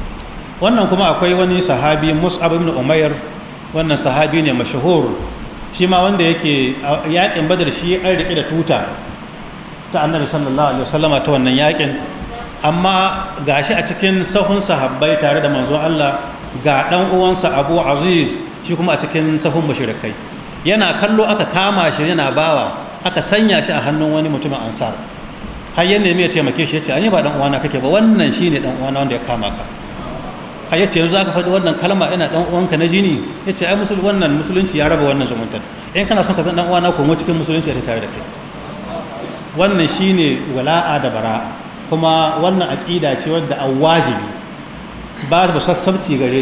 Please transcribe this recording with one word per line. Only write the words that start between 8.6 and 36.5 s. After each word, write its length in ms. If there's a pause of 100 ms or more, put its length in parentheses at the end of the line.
ta 140
Annabi 200
sallallahu 520
alaihi 80
wasallama 360
ta 100
wannan 260
yaƙin. 340 (720)
Amma 640 (160)
ga 180
shi 120
a 100
cikin 400
sahun 320
sahabbai 640
tare 220
da 100
manzon 320
Allah, 480 (320)
ga 240
ɗan 240
uwansa 460
Abu 200
Aziz, 600 (260)
shi 100
kuma 200
a 20
cikin 400
sahun 320
mushrikai. 460 (500)
Yana 340
kallo 300
aka 160
kama 480
shi 160
yana 260
bawa, 380 (320)
aka 160
sanya 420
shi 100
a 120
hannun 320
wani 140
mutumin 340
Ansar. 300 (840)
Har 80
ya 140
nemi 240
ya 60
taimake 380
shi, 100
ya 40
ce, 140
"Ai, 160
ba 100
ɗan 160
uwana 240
kake 220
ba, 60 (120)
wannan 320
shi 160
ne 120
ɗan 200
uwana 240
wanda 100
ya 120
kama 240
ka." 100 (1120)
Har 80
ya 80
ce, 140
"Yanzu 120
za 140
ka 100
faɗi 160
wannan 240
kalma, 380
ina 180
ɗan 160
uwanka 300
na 100
jini?" 320 (240)
Ya 80
ce, 140
"Ai, 100
musul-, 240
wannan 400
musulunci 380
ya 100
raba 160
wannan 240
zumuntar. 320 (320)
In 140
kana 180
son 100
ka 80
zan 140